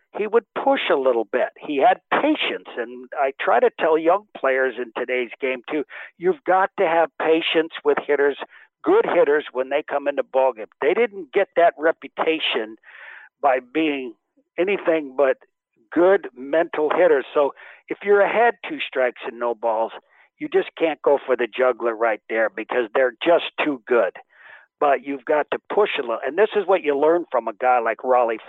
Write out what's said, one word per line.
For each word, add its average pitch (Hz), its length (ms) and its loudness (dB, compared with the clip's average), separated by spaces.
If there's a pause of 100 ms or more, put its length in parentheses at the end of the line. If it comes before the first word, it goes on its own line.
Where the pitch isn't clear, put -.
(160)
he 208 120 -4
would 220 160 2 (200)
push 269 180 2 (100)
a 165 40 2
little 127 300 2
bit. 120 320 -2
He 147 200 -8
had 175 220 4 (120)
patience, 208 560 -4 (100)
and 123 320 -10 (100)
I 139 120 0 (100)
try - 180 2
to 247 200 4
tell 160 180 2
young 175 300 0 (100)
players 131 400 0
in 131 180 -10
today's 127 360 -4 (100)
game, 127 200 -4 (100)
too, 151 140 -4 (340)
you've 175 260 -2
got 190 320 2
to 196 80 2
have 165 240 2 (100)
patience 165 520 0 (120)
with 143 220 2
hitters, 143 320 0 (460)
good 403 280 4
hitters, 147 420 2
when 131 160 -6
they 147 120 -2
come 143 260 -6
into 143 140 -2
ball 131 320 0
game. 110 140 -14 (140)
They 151 120 2
didn't 196 400 -2
get 190 220 2
that 170 240 4
reputation 143 960 -2 (680)
by 131 160 2 (160)
being 143 400 -2 (460)
anything 160 580 -2
but 135 200 2 (540)
good 180 360 4 (100)
mental 151 580 -2
hitters. 160 380 4
So 143 220 0 (320)
if - 160 -8
you're 202 180 4
ahead 214 320 2 (160)
two 151 80 -10 (100)
strikes 127 380 -2
and 120 140 -12
no 120 160 -2
balls, 113 380 -2 (440)
you - 100 -10
just 185 300 0
can't 160 240 -2
go 147 240 4
for 127 100 0
the 120 120 0
juggler 117 480 -2
right 110 340 -2
there 110 220 0
because 110 420 -4
they're 127 300 0
just 165 220 2 (180)
too 139 240 -4
good. 113 260 0 (640)
But 139 260 0
you've 139 180 -8
got 151 280 0
to 120 80 -4 (140)
push 202 240 2
a 143 40 -4
little. 117 240 -6
And 143 120 -8
this 214 200 4
is 185 100 -2
what 180 160 2
you 143 140 0
learn 165 340 2
from 117 160 -2
a 113 60 -6
guy 123 260 2
like 113 200 -2
Rollie 123 500 2